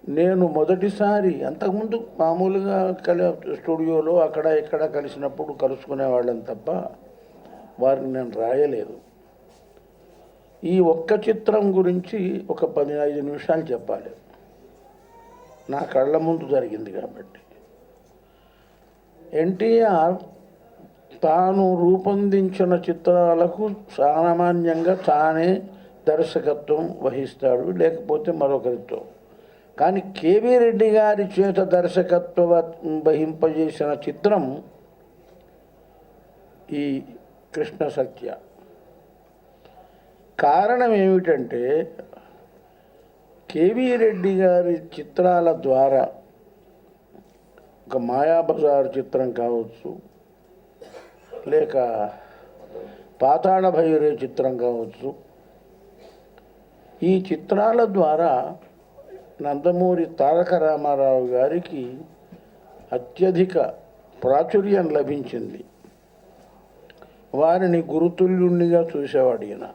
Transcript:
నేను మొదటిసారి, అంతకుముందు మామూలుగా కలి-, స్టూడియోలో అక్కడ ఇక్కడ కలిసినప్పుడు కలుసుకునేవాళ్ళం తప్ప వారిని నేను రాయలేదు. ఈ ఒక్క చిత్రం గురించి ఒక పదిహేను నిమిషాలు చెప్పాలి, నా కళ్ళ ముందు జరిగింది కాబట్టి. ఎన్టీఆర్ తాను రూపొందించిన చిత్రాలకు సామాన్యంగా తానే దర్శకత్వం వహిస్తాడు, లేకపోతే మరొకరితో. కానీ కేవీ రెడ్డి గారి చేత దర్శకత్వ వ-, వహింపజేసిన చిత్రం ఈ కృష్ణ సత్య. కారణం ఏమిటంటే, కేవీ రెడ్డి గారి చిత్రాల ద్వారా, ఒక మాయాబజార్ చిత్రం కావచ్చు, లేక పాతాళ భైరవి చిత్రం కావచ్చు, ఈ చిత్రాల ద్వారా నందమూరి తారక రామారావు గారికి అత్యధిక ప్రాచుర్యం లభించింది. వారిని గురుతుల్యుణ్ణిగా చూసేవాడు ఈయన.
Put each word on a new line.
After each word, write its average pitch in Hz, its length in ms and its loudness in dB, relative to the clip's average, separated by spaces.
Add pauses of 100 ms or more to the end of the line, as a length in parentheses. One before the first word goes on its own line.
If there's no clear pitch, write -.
నేను 180 380 2
మొదటిసారి, 185 960 0
అంతకుముందు 208 640 -4 (120)
మామూలుగా 190 720 0
కలి-, 175 640 -2
స్టూడియోలో 160 680 0
అక్కడ 156 240 -2
ఇక్కడ 156 400 0
కలిసినప్పుడు 143 680 -8
కలుసుకునేవాళ్ళం 131 880 -2
తప్ప 113 300 -10 (1080)
వారిని 131 340 0
నేను 123 260 -8
రాయలేదు. 123 580 -2 (1700)
ఈ 180 160 2
ఒక్క 165 320 2 (180)
చిత్రం 208 480 2
గురించి 185 720 -2
ఒక 165 160 -2
పదిహేను 147 560 -2
నిమిషాలు 147 400 -2
చెప్పాలి, 110 500 -8 (1600)
నా 139 100 -4
కళ్ళ 139 380 0
ముందు 160 320 -2
జరిగింది 110 420 -2
కాబట్టి. - 480 -14 (2000)
ఎన్టీఆర్ 190 760 2 (1080)
తాను 185 420 2 (160)
రూపొందించిన 190 920 2 (160)
చిత్రాలకు 175 800 2 (280)
సామాన్యంగా 170 1000 2
తానే 165 680 2 (460)
దర్శకత్వం 151 920 0
వహిస్తాడు, 127 680 0
లేకపోతే 165 600 0
మరొకరితో. 135 720 -2 (760)
కానీ 185 220 2 (160)
కేవీ 220 400 4
రెడ్డి 226 320 4
గారి 208 340 2
చేత 190 360 0
దర్శకత్వ 180 840 2
వ-, 170 280 2 (340)
వహింపజేసిన 156 880 0 (100)
చిత్రం 147 560 -2 (2000)
ఈ 143 320 -6 (520)
కృష్ణ 151 320 -4
సత్య. - 480 -6 (2000)
కారణం 214 540 2
ఏమిటంటే, 160 1040 0 (1600)
కేవీ 233 440 0
రెడ్డి 202 400 0
గారి 180 380 4 (260)
చిత్రాల 175 520 2
ద్వారా, 135 600 2 (1800)
ఒక 131 100 -4
మాయాబజార్ 143 1000 2
చిత్రం 131 340 -2
కావచ్చు, 120 640 -4 (1500)
లేక 151 260 0 (1500)
పాతాళ 185 480 4
భైరవి 151 540 2
చిత్రం 127 340 -2
కావచ్చు, 120 580 -6 (1900)
ఈ 185 280 2
చిత్రాల 220 540 2
ద్వారా 156 720 0 (840)
నందమూరి 170 640 0
తారక 165 480 0
రామారావు 143 720 2
గారికి 131 720 -4 (960)
అత్యధిక 180 680 0 (640)
ప్రాచుర్యం 170 680 2
లభించింది. 131 760 -4 (1700)
వారిని 170 460 2
గురుతుల్యుణ్ణిగా 175 1080 2 (100)
చూసేవాడు 131 480 0
ఈయన. 101 300 -12